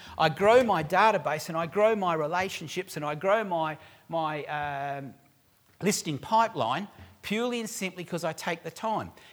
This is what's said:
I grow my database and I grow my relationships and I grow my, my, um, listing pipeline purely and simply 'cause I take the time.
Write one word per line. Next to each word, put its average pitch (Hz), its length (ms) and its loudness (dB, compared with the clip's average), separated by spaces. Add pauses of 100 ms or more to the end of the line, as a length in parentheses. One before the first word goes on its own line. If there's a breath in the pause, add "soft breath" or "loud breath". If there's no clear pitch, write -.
(160 loud breath)
I 160 140 4
grow 202 320 8
my 190 200 2
database 160 680 2
and 165 80 -6
I 170 100 -2
grow 214 280 4
my 180 200 0
relationships 175 840 -4
and 147 80 -6
I 147 100 -2
grow 196 300 2
my, 160 320 -2 (320 loud breath)
my, 156 360 -4
um, 143 680 -6 (680)
listing 165 360 0
pipeline 185 680 0 (340 loud breath)
purely 240 380 -2
and 220 80 -8
simply 180 360 -8
'cause 170 200 -6
I 160 80 -2
take 170 300 -6
the 165 80 -12
time. 165 420 -6 (200 loud breath)